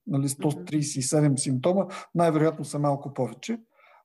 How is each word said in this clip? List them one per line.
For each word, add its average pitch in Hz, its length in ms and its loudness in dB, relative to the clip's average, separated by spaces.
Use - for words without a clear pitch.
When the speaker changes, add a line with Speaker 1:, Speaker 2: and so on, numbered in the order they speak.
Speaker 1:
нали, 143 220 0
сто 151 200 -2
тридесет 147 460 -4
и 135 60 -4
седем 151 300 4
Speaker 2:
Мгм. 127 60 2
Speaker 1:
симптома, 175 500 0
най-вероятно 156 500 2
са 147 140 -6
малко 143 340 -2
повече, 131 460 -6